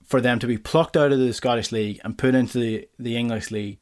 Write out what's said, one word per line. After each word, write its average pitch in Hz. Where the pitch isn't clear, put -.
for 131
them 120
to 123
be 117
plucked -
out 147
of 135
the 123
Scottish 120
League 104
and 113
put 131
into 127
the, 113
the 117
English 117
League 104